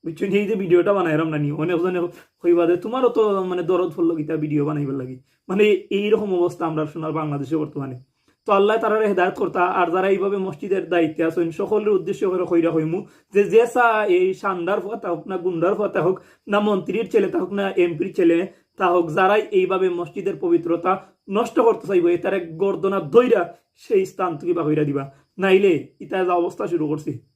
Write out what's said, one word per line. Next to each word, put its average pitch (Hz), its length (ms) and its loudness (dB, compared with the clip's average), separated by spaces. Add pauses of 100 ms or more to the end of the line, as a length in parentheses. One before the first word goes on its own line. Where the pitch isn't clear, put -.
বুঝছেন? 165 260 -6 (100)
এই 208 80 -2
যে 220 140 -2
ভিডিওটা 180 360 4
বানাইলাম 160 320 0
না 151 140 -2
নি, 147 40 -2 (140)
অনেকজনে 175 380 0 (420)
কইবা 175 280 4
যে 175 140 4
"তোমারও 247 320 0
তো 220 60 4 (280)
মানে 180 200 -2
দরদ 180 220 2
ফুল 165 160 0 (100)
গীতা 151 160 -4 (100)
ভিডিও 147 240 0
বানাইবার 143 320 -4
লাগি", 127 160 -12 (320)
মানে 196 160 2 (340)
এইরকম 208 400 0
অবস্থা 175 320 -2
আমরা 156 120 -4 (100)
সোনার 156 260 -8
বাংলাদেশে 143 440 -4
বর্তমানে। 135 340 -10 (520)
তো - 100 0
আল্লাহ 214 240 4
তারারে 220 260 2
হেদায়েত 185 300 0
করতা। 185 240 -2 (180)
আর 175 140 2
যারা 190 200 2
এইভাবে 196 220 -2 (100)
মসজিদের 185 460 -4
দায়িত্বে 165 360 0
আছেন, 165 180 0 (120)
সকলের 208 400 0
উদ্দেশ্য 190 320 -4
করে 180 200 -2
কইরা 170 220 2
কইমু 160 260 0 (360)
যে 202 80 4 (100)
যে 226 100 8 (120)
চা 247 120 4 (320)
এই 185 100 4 (140)
সান্ডার 190 380 -2
ফুয়া 208 220 -8
তা - 80 -6
হোক 160 200 -6
না, 190 140 -4
গুন্ডার 175 300 0
ফুয়া 202 200 -2
তা - 120 0
হোক 190 100 2 (360)
না, 202 80 2
মন্ত্রীর 208 520 -2
ছেলে 202 180 4
তা - 120 -2
হোক 185 160 -6
না, 202 60 0 (200)
এমপির 170 340 -2
ছেলে 170 200 4 (380)
তা 190 180 0
হোক, 170 120 2 (100)
যারাই 202 260 4 (160)
এইভাবে 185 280 0 (120)
মসজিদের 175 440 -6
পবিত্রতা 170 500 0 (440)
নষ্ট 233 200 -2 (100)
করতে 220 240 2
চাইব, 180 140 4 (100)
এ - 100 0
তারে 196 140 0 (240)
গর্দনা 196 360 -2 (160)
দইরা 233 280 6 (420)
সেই 196 220 2
স্থান 185 320 -6
থেকে 175 160 -4
বা 165 100 -2
কইরা 151 200 0
দিবা, 139 200 -4 (340)
নাইলে 190 340 4 (280)
ইতা 175 180 -6 (100)
যা 180 140 0
অবস্থা 185 300 -6
শুরু 160 180 -2
করছে 151 200 -6 (260)